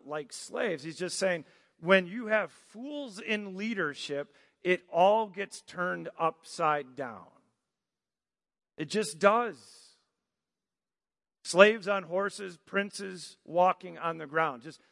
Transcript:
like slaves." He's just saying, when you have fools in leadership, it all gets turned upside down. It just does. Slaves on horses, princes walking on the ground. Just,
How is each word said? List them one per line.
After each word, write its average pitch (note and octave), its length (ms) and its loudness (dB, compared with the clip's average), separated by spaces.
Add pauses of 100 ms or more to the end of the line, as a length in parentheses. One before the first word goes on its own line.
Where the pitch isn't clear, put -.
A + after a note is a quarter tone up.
like D3 260 -8
slaves." F#3+ 520 -4
He's D#3+ 140 -10
just F3 200 -6
saying, F3 260 0 (360)
when F3+ 260 4
you A3 200 -10
have G#3 260 0
fools C4 680 -12
in G#3 360 -4
leadership, D#3+ 760 -4 (300)
it F3+ 280 2
all G#3 360 6
gets G3 360 -10
turned F3+ 460 -6 (100)
upside D3+ 760 -2
down. A2+ 320 -10 (1500)
It D#3 80 -6
just G3 340 -4
does. G#3 380 2 (1900)
Slaves G3+ 460 6
on G3 140 -2
horses, F#3 560 -6
princes G3 840 -6
walking F3 540 2
on E3 200 -4
the D#3 80 -12
ground. C#3+ 360 0
Just, D3+ 160 -16 (120)